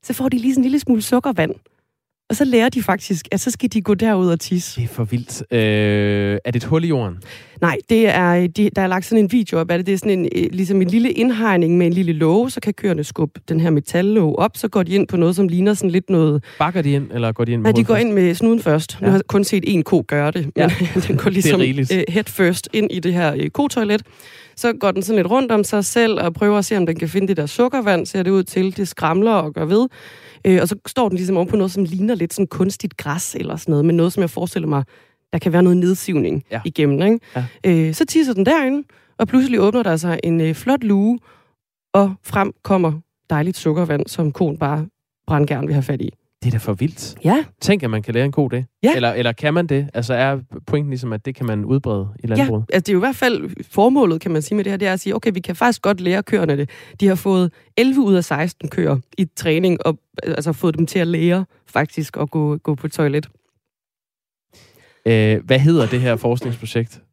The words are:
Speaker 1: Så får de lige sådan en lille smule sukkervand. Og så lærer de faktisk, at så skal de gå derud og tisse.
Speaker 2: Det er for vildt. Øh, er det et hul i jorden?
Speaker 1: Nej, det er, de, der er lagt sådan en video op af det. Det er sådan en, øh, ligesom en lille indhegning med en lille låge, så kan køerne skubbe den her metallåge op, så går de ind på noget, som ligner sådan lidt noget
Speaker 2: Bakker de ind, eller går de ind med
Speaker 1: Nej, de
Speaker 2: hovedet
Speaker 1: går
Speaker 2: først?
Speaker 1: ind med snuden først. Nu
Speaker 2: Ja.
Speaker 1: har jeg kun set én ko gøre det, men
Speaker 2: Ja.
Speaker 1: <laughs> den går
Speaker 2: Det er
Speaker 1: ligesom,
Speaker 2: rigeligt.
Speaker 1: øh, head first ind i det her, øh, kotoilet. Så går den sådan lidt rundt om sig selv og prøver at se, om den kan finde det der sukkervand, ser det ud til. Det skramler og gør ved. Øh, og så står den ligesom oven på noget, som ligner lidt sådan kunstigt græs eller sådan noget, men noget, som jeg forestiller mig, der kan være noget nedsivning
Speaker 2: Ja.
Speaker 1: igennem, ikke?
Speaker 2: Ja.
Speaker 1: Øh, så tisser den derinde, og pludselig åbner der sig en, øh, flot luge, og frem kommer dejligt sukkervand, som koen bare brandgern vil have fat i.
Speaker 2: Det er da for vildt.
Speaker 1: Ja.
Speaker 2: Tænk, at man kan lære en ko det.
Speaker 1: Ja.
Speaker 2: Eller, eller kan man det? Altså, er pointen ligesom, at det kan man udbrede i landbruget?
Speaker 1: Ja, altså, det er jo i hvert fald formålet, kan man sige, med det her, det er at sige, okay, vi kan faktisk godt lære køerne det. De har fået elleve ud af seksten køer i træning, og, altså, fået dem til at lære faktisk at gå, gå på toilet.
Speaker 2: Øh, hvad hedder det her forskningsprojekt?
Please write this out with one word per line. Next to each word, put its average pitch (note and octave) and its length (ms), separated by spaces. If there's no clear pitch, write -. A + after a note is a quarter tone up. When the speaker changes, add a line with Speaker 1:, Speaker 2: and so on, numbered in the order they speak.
Speaker 1:
Så - 100
får C4 160
de C4 100
lige B3+ 140
sådan C4 80
en - 20
lille C4 160
smule A3+ 240
sukkervand. A#3+ 520
Og A3+ 60
så D4 80
lærer B3 240
de B3 140
faktisk, F#3+ 500
at G3 80
så B3+ 100
skal A3+ 220
de G#3+ 100
gå G3+ 120
derud G3 340
og E3+ 120
tisse. - 400
Speaker 2:
Det A#2+ 100
er - 40
for A#2 100
vildt. - 380
Øh, G#2 920
er B2 60
det A#2 60
et A#2+ 80
hul D#3+ 200
i E3+ 40
jorden? G#2+ 300
Speaker 1:
Nej, E3+ 160
det A3+ 200
er, F3+ 380
de, G#3 300
der G3 60
er F#3 40
lagt F#3 180
sådan A3 200
en F#3 80
video G#3+ 280
op E3 100
af F3 80
det. F3+ 80
Det G3 80
er F#3 40
sådan G3 200
en, E3+ 180
øh, F3 160
ligesom F#3 300
en F3 60
lille A#3 240
indhegning G#3+ 680
med F3+ 80
en E3+ 60
lille F3 200
låge, E3+ 380
så - 100
kan G#3 140
køerne D#3+ 300
skubbe - 440
den D#3+ 120
her E3 100
metallåge E3+ 680
op, A3 180
så A3 120
går F#3+ 140
de E3+ 120
ind G3 140
på F#3 80
noget, E3+ 200
som G3 120
ligner F#3 260
sådan F#3+ 160
lidt F#3 200
noget D#3 340
Speaker 2:
Bakker E3+ 240
de C#3+ 100
ind, C#3 200
eller A#2 200
går A#2 120
de A#2+ 80
ind A#2 100
med A2 100
Speaker 1:
Nej, - 0
de - 40
Speaker 2:
hovedet A#2 100
Speaker 1:
går A3+ 80
Speaker 2:
først? A3+ 120
Speaker 1:
ind G#3+ 60
med F3+ 220
snuden A3+ 260
først. D#3+ 400
Nu G3 60
Speaker 2:
Ja. G3 40
Speaker 1:
har F#3+ 80
jeg - 80
kun G3+ 180
set F#3+ 240
én F3+ 140
ko E3 260
gøre D3 220
det, D#3+ 140
men C#3 120
Speaker 2:
Ja. D#3 120
Speaker 1:
<laughs> - 200
den C#3 80
går B2 60
Speaker 2:
Det - 40
er G3+ 40
Speaker 1:
ligesom, D#3+ 300
Speaker 2:
rigeligt. C3 320
Speaker 1:
øh, F#3 160
head G3+ 160
first F3+ 480
ind G#3+ 200
i F3+ 80
det F3 120
her, E3 220
øh, - 160
kotoilet. A3 520
Så A#3 160
går G3+ 180
den F#3+ 120
sådan G#3+ 160
lidt F3 120
rundt B3 220
om G#3 120
sig G3+ 200
selv A3+ 360
og E3+ 140
prøver G#3 240
at F#3+ 60
se, G#3+ 120
om F3 100
den E3 100
kan E3 120
finde F#3+ 200
det F#3 80
der D3 100
sukkervand, A#3 600
ser F#3+ 160
det F3+ 80
ud F#3+ 120
til. F#3+ 340
Det F#3+ 120
skramler F#3+ 440
og D3+ 220
gør E3 100
ved. G#3+ 240
Øh, F#3+ 160
og F3+ 60
så G#3 80
står A#3+ 220
den F3+ 80
ligesom F3+ 200
oven F3 120
på G#3+ 80
noget, F#3+ 160
som F#3+ 120
ligner F#3+ 300
lidt E3+ 200
sådan G3 120
kunstigt F#3 500
græs - 420
eller - 180
sådan E3 160
noget, D3 120
men E3+ 120
noget, E3+ 160
som G3+ 80
jeg F3 100
forestiller E3+ 380
mig, C#3 160
der E3+ 60
kan E3+ 140
være F3 100
noget F3+ 160
nedsivning F3 720
Speaker 2:
Ja. A2+ 140
Speaker 1:
igennem, D3 380
ikke? A3+ 180
Speaker 2:
Ja. B2 80
Speaker 1:
Øh, D#3+ 280
så D#4+ 100
tisser C#4+ 300
den F#3+ 120
derinde, C#4+ 360
og A3+ 100
pludselig B3 320
åbner G#3+ 220
der E3+ 140
sig E3+ 280
en, E3 160
øh, D#3+ 140
flot C4 300
luge, G#3+ 340
og G3 200
frem G3+ 280
kommer F3+ 300
dejligt D#3+ 260
sukkervand, D#3 500
som D#3 260
koen D#3 260
bare D3+ 280
brandgern C#3+ 400
vil D#3 80
have C#3 80
fat B2+ 200
i. - 80
Speaker 2:
Det A#2+ 120
er A2+ 40
da - 0
for A2 140
vildt. A#2+ 420
Speaker 1:
Ja. B3+ 200
Speaker 2:
Tænk, F#3+ 220
at A#2+ 80
man G#2+ 120
kan A2 120
lære B2 100
en C#3+ 80
ko C#3 160
det. B2+ 180
Speaker 1:
Ja. C4 140
Speaker 2:
Eller, A#2+ 160
eller A#2 200
kan D3 220
man F3 120
det? C#3+ 280
Altså, B2 200
er C3+ 240
pointen C#3+ 240
ligesom, B2 220
at G#2+ 140
det C3 80
kan B2 120
man G#2+ 180
udbrede A2 440
i - 20
landbruget? A2+ 440
Speaker 1:
Ja, - 40
altså, F#3 120
det - 20
er G3+ 40
jo F3+ 60
i F#3 80
hvert - 100
fald - 340
formålet, G#3 500
kan F3+ 100
man D#3 120
sige, G#3 140
med G3+ 80
det G3 80
her, G3 40
det F#3+ 120
er F#3 40
at F#3 80
sige, G3 140
okay, A3+ 200
vi F#3 60
kan F3 160
faktisk - 260
godt G3 180
lære F3+ 220
køerne D#3+ 340
det. C#3+ 140
De G3+ 60
har F#3+ 80
fået F#3 380
elleve C4 240
ud G3+ 140
af F3 100
seksten D#3 440
køer D3 280
i F#3 80
træning, E3+ 500
og, D#3+ 120
altså, D#3+ 300
fået D#3+ 260
dem E3 80
til - 120
at E3+ 80
lære F3 380
faktisk - 500
at D3 140
gå, D3+ 260
gå D3+ 180
på D3+ 140
toilet. D3+ 400
Speaker 2:
Øh, A2 380
hvad C3 140
hedder C#3+ 280
det B2 140
her A#2+ 160
forskningsprojekt? A#2 840